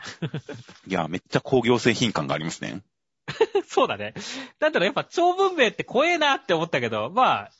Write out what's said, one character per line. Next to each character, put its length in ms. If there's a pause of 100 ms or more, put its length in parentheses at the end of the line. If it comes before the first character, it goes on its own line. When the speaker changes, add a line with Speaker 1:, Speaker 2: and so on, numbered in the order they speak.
(440)
Speaker 1:
<laughs> 420
い 60
や、 160
め 120
っ 20
ち 160
ゃ 20
工 220
業 180
製 140
品 180
感 160
が 80
あ 20
り 60
ま 80
す 100
ね。 200 (460)
Speaker 2:
<laughs> 400
そ 180
う 20
だ 100
ね。 160 (460)
な 100
ん 20
だ 80
ろ 40
う、 20
や 60
っ 20
ぱ 120
超 280
文 220
明 140
っ 20
て 120
怖 240
え 100
な 180
っ 100
て 80
思 120
っ 40
た 120
け 80
ど、 200
ま 360
あ、 140